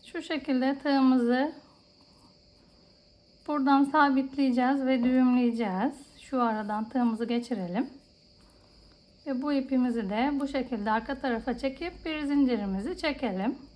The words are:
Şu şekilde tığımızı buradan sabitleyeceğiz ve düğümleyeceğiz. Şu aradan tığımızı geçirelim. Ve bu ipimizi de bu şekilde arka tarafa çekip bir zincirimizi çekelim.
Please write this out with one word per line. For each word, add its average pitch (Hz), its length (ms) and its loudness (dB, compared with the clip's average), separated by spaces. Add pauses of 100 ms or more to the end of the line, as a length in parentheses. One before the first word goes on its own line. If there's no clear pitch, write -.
Şu 330 180 -12
şekilde 277 560 0
tığımızı 262 720 4 (1900)
buradan 277 380 4
sabitleyeceğiz 269 1000 2
ve 254 180 2
düğümleyeceğiz. 247 920 2 (260)
Şu 254 220 -4
aradan 214 460 -2
tığımızı 233 360 0
geçirelim. 233 680 -4 (1400)
Ve 262 160 -4
bu 294 100 -2
ipimizi 247 580 0
de 233 200 0 (100)
bu 277 80 -4
şekilde 247 420 -4
arka 226 280 -2
tarafa 240 400 -4
çekip 320 460 -6
bir 311 200 -6
zincirimizi 247 760 0
çekelim. 226 600 -4 (180)